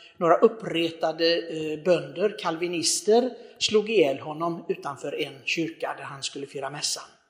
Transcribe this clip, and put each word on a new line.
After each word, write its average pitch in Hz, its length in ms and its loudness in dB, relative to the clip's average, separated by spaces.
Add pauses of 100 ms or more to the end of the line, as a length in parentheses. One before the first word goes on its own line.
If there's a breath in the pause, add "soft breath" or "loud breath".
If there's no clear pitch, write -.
(160 loud breath)
några 175 200 6
uppretade, 165 1000 2
eh, 156 460 -6
bönder, 165 560 0
kalvinister, 180 920 2 (280 loud breath)
slog 208 320 2
ihjäl 143 280 4
honom 165 500 -6
utanför 143 520 -6
en 143 120 -6 (120)
kyrka 156 540 -4
där 139 60 -14
han 139 180 -12
skulle 139 240 -8
fira 135 240 -8
mässan. - 320 -6 (280)